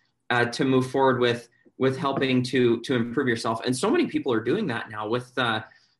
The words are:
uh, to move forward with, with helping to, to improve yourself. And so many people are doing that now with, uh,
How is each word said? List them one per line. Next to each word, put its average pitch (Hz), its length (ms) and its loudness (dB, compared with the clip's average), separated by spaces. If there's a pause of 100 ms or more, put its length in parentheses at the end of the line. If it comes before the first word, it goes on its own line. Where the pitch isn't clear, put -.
(300)
uh, 120 160 2
to 120 200 -4
move 127 240 2
forward 131 300 2
with, 120 300 0 (280)
with 131 200 0
helping 139 460 0
to, 123 380 2
to 135 140 -2
improve 120 320 0
yourself. 113 380 -2
And 127 100 0
so 196 140 0
many 330 180 2
people 143 240 -2
are 110 120 0
doing 175 240 -2
that 113 220 -6
now 107 180 -8
with, 123 300 -4
uh, 113 240 -2 (380)